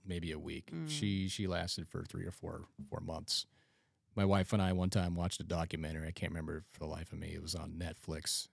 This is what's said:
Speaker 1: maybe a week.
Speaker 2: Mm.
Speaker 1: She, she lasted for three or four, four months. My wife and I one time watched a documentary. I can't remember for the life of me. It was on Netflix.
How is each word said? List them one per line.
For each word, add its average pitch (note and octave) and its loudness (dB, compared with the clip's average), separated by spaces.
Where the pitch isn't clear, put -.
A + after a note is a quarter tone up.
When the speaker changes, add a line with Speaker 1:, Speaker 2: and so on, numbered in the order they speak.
Speaker 1:
maybe E2+ -2
a D#2 -4
week. D2+ -6
Speaker 2:
Mm. D#3 -4
Speaker 1:
She, G2+ 2
she G2 0
lasted E2+ 0
for F2 -6
three F2+ -6
or F2 -4
four, E2+ -8
four - -4
months. D#2+ -2
My G2+ 6
wife G2 6
and G#2 6
I F#2 6
one F#2 4
time F2 4
watched F2 0
a D#2+ -6
documentary. D#2+ 0
I D#2+ -2
can't E2 -4
remember D#2 -4
for - -14
the D#2+ -2
life D#2+ -4
of D#2+ -6
me. D#2+ -6
It E2 -6
was E2 -2
on D#2+ -4
Netflix. - -2